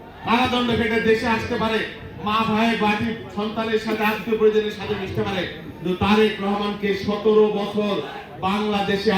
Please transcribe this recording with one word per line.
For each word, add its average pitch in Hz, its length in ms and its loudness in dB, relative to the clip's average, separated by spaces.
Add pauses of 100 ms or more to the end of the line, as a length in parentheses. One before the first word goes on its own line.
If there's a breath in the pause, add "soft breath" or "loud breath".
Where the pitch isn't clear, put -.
(260)
কারাদণ্ড 247 420 2 (100)
কেটে 226 200 0 (100)
দেশে 226 280 2
আসতে 233 260 -4
পারে, 220 160 0 (480)
মা 214 100 0 (140)
ভাই 220 180 4 (160)
বাড়ির 214 300 0 (220)
সন্তানের 220 480 -2
সাথে, 220 260 -2
আত্মীয় 220 300 -2
পরিজনের 214 380 4
সাথে 214 220 -4
মিশতে 190 260 -4
পারে, 190 160 -2 (340)
কিন্তু 170 160 -2 (100)
তারেক 214 320 6 (100)
রহমানকে 202 440 -2 (160)
সতেরো 214 400 4 (160)
বছর 202 340 -2 (520)
বাংলাদেশে 202 720 0